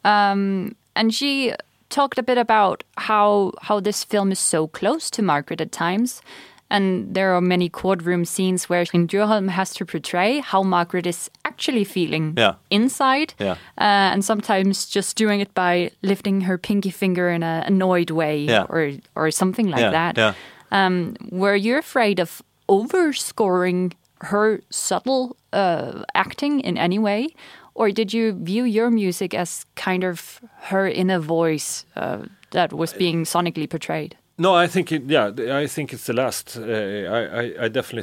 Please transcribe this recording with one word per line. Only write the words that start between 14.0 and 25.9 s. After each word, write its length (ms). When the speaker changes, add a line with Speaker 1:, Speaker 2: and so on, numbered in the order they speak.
Speaker 1:
and 120
sometimes 640
just 300
doing 240
it 140
by 360
lifting 400
her 160
pinky 320
finger 400
in 120
an 240
annoyed 440
way 300
Speaker 2:
Yeah. 280
Speaker 1:
or, 240
or 160
something 400
like 100
Speaker 2:
Yeah, 120
Speaker 1:
that. 260
Speaker 2:
yeah. 160
Speaker 1:
Um, 440
were 260
you 220
afraid 420
of 220
overscoring 1200
her 400
subtle, 640
uh, 520